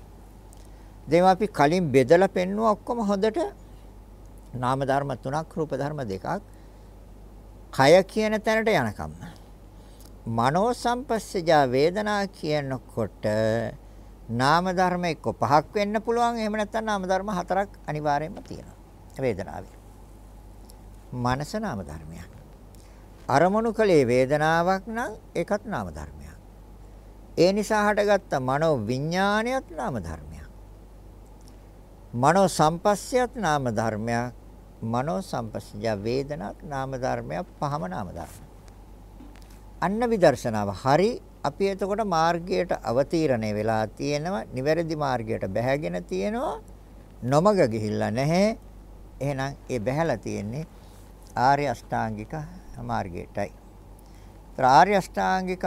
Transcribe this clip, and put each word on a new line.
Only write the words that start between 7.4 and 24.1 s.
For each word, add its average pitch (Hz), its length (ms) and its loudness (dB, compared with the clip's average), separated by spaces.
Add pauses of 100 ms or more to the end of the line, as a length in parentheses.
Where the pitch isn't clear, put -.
කය 156 300 8
කියන 214 360 -2
තැනට 220 320 0
යනකම්. 107 420 0 (1120)
මනෝ 139 480 2
සම්පස්සජා 208 920 2
වේදනා 196 640 2
කියනකොට 135 960 -4 (1040)
නාම 135 400 2
ධර්ම 180 400 0
එක්ක 156 260 -4
පහක් 135 420 2
වෙන්න 208 240 0
පුළුවන්. 233 380 0
එහෙම 220 160 -4
නැත්නම් 214 320 -4
නාම 208 180 -2
ධර්ම 190 280 0
හතරක් 185 400 -2 (140)
අනිවාර්යයෙන්ම 151 560 -2
තියෙනවා - 360 -16 (400)
වේදනාවේ. 95 600 -4 (1300)
මනස 127 440 -2
නාම 196 260 -6
ධර්මයක්. 80 500 -14 (920)
අරමුණු 196 480 2
කලේ 185 340 4
වේදනාවක් 156 800 2